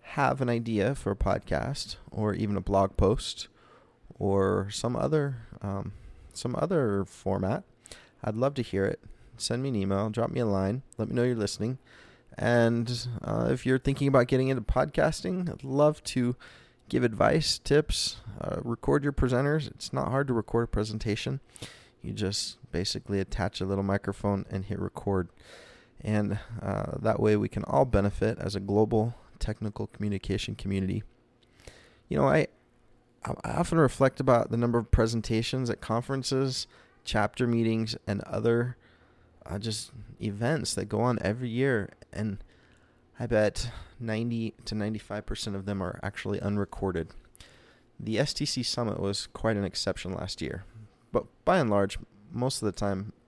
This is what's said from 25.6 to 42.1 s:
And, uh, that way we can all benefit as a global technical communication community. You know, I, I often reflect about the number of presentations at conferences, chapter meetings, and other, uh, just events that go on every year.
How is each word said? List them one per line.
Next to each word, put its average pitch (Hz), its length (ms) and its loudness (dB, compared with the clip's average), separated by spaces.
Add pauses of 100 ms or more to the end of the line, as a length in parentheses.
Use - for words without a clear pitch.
And, 104 380 0 (240)
uh, 101 380 -4
that 110 180 0
way 107 180 4
we 104 120 0
can - 160 -4
all 143 220 4
benefit 104 520 2
as - 160 -4
a 98 60 -2
global 107 540 2 (240)
technical 107 500 -4
communication 101 680 -4
community. 98 480 -2 (1080)
You 151 100 0
know, 135 100 4
I, 151 180 4 (760)
I - 340 -4
often 170 200 2
reflect 135 420 4
about 127 300 4
the 113 60 -2
number 120 220 2
of 110 120 0
presentations 117 800 2
at - 100 -4
conferences, 131 880 -2 (360)
chapter 107 420 0
meetings, 113 500 2 (100)
and 101 160 -2
other, 117 540 0 (680)
uh, 92 140 -6
just 110 320 -6 (300)
events 113 540 -2
that 98 100 -2
go 107 160 -2
on 120 200 2
every 117 280 -2
year. 120 420 0 (220)